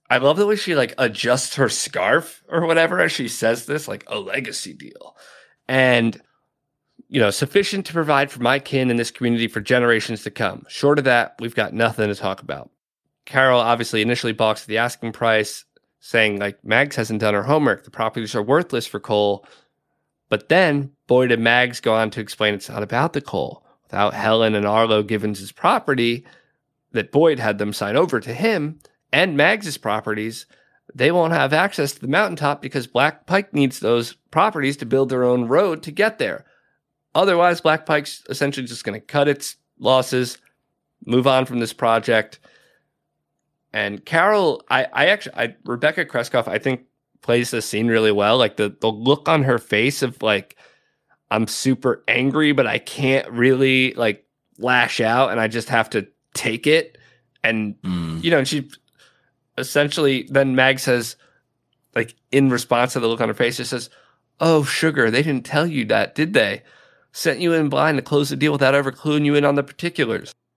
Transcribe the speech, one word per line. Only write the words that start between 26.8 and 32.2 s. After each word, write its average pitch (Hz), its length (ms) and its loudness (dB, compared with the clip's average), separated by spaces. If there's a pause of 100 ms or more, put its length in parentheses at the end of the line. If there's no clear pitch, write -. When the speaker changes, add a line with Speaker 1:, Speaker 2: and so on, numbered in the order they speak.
Speaker 1:
that 107 220 -4
Boyd 151 260 4
had 107 200 -2
them 104 140 -4
sign 104 240 -4
over 147 220 0
to 113 160 -8
him 156 460 -4 (320)
and 165 240 0
Mags' 180 420 0
properties, 107 680 -6 (460)
they 135 200 2
won't 170 200 2
have 139 200 0
access 160 400 0
to - 80 -20
the 127 80 -8
mountaintop 151 520 0